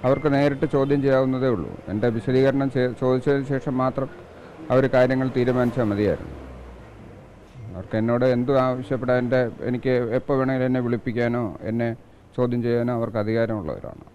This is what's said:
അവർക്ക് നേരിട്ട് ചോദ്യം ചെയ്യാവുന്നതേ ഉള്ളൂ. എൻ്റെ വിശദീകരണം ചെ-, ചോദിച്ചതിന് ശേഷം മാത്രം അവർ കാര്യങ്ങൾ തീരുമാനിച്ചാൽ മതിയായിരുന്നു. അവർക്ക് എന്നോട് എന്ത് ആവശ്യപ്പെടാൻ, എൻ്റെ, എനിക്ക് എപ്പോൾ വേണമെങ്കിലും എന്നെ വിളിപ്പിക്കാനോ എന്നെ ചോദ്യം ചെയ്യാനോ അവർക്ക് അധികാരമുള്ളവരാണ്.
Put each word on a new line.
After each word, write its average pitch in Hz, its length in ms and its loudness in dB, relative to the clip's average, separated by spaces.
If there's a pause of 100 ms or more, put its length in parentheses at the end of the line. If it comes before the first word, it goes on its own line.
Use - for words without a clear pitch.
അവർക്ക് 139 280 2
നേരിട്ട് 143 380 2
ചോദ്യം 139 300 2
ചെയ്യാവുന്നതേ 131 540 2
ഉള്ളൂ. 80 120 -4 (220)
എൻ്റെ 104 240 0
വിശദീകരണം 135 600 2
ചെ-, 123 260 0
ചോദിച്ചതിന് 131 500 2
ശേഷം 135 320 -2
മാത്രം 131 260 -2 (640)
അവർ 131 120 6 (100)
കാര്യങ്ങൾ 131 420 4
തീരുമാനിച്ചാൽ 123 540 2
മതിയായിരുന്നു. 101 440 0 (1400)
അവർക്ക് 92 260 -6
എന്നോട് 120 240 2 (120)
എന്ത് 123 140 0 (140)
ആവശ്യപ്പെടാൻ, 127 600 0
എൻ്റെ, 127 160 2 (280)
എനിക്ക് 123 260 0 (240)
എപ്പോൾ 135 220 0
വേണമെങ്കിലും 131 300 0
എന്നെ 127 160 2
വിളിപ്പിക്കാനോ 120 580 0 (260)
എന്നെ 117 180 0 (500)
ചോദ്യം 123 280 0
ചെയ്യാനോ 120 340 0
അവർക്ക് 113 240 -2
അധികാരമുള്ളവരാണ്. 110 800 -4 (100)